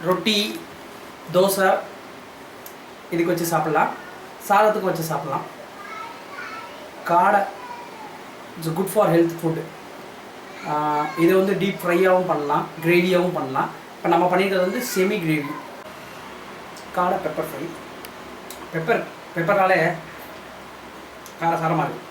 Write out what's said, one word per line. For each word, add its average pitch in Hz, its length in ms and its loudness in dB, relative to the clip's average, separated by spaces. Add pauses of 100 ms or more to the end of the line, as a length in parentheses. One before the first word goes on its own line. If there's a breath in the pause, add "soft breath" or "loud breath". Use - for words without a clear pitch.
ரொட்டி, 185 300 2 (960)
தோசை 190 340 6 (1400)
இதுக்கு 170 200 4
வச்சு 165 200 0
சாப்பிடலாம், 156 380 4 (580)
சாதத்துக்கு 202 420 6
வச்சு 160 200 -2
சாப்பிடலாம். - 360 -2 (1600)
காடை 196 320 6 (1160)
is 160 180 -2
good 196 160 0
for 208 200 6
health 170 280 6
food. 160 180 0 (1080)
ஆ, - 20 0 (500)
இதை 175 180 8
வந்து 190 220 2
டீப் 190 220 -2
ஃப்ரையாகவும் 180 480 4
பண்ணலாம், 147 340 0 (180)
கிரேவியாகவும் 175 540 4
பண்ணலாம். 135 320 -2 (260)
இப்போ 170 200 4
நம்ம 180 160 6
பண்ணியிருக்கிறது 190 360 4
வந்து 240 280 -2
செமி 196 280 4
கிரேவி. 147 300 0 (1400)
காடை 180 260 2
பெப்பர் - 280 -4
ஃப்ரை. - 120 -6 (1080)
பெப்பர், 160 280 2 (340)
பெப்பர்னாலே 185 440 4 (1600)
காரசாரமா 165 460 2
இருக்கு - 240 -8